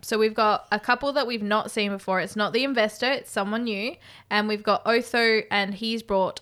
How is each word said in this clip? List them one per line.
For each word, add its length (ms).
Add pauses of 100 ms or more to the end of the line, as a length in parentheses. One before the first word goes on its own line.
So 160
we've 160
got 360
a 80
couple 360
that 120
we've 160
not 260
seen 220
before. 300
It's 160
not 160
the 100
investor. 480
It's 180
someone 360
new. 320 (340)
And 160
we've 160
got 240
Otho, 640
and 240
he's 260
brought 420